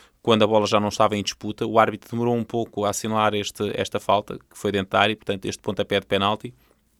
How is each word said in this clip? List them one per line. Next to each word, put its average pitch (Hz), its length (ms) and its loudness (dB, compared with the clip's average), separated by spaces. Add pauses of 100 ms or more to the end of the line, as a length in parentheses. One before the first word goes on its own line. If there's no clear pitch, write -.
(220)
quando 110 220 4
a 104 40 6
bola 107 180 4
já 104 140 2
não 104 80 0
estava 104 300 0
em 98 40 -2
disputa. 107 460 -8
O 110 100 0
árbitro 107 320 2
demorou 120 240 -2
um 117 120 -2
pouco 110 400 -4
a 101 60 0
assinalar 107 420 0
este, 104 420 -4
esta - 240 -4
falta, - 380 0
que - 200 -20
foi 104 140 -4
dentro 98 200 -2
da 98 100 2
área, 107 100 2
e, 107 60 -6
portanto, 98 260 -8
este 101 180 -8
pontapé 101 380 -2
de - 60 -8
penalti, 104 480 -2 (460)